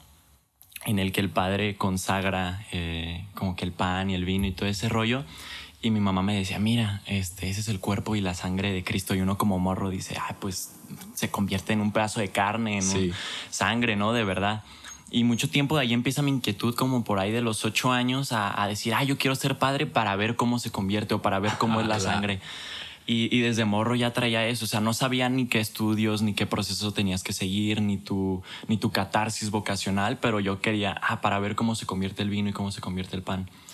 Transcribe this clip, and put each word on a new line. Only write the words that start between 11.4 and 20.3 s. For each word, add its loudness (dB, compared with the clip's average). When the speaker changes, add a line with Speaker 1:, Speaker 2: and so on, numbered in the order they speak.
Speaker 1:
en 2
un 2
pedazo 0
de 0
carne, 0
en 0
Speaker 2:
Sí. 2
Speaker 1:
un -4
sangre, 2
¿no? 2
De 4
verdad". 0
Y 4
mucho 4
tiempo 2
de 4
ahí 2
empieza 0
mi 2
inquietud, 0
como 2
por 0
ahí 2
de 0
los -2
ocho 2
años, 0
a, 0
a 2
decir, -2
"Ah, 2
yo 2
quiero 2
ser 0
padre 2
para 2
ver 0